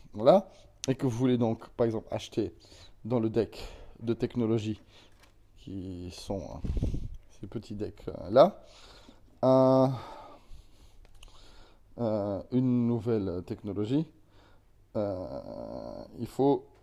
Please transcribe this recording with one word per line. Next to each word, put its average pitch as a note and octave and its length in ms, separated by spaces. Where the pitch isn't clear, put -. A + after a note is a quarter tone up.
voilà. C#3+ 340
Et C3+ 60
que C#3 120
vous A#2 120
voulez B2 180
donc, A2+ 340
par - 140
exemple, A2 260
acheter A2 440
dans A#2 160
le A2+ 80
deck A2 340
de A#2 140
technologies A2 680
qui F2+ 520
sont, G2 300
euh, - 280
ces - 80
petits G#2+ 280
decks, - 340
euh, F2 220
là, D3 320
un, C3 500
euh, G#2 520
une B2 360
nouvelle G#2 580
technologie, G#2+ 600
euh, A#1+ 1080
il A2+ 80
faut C3+ 400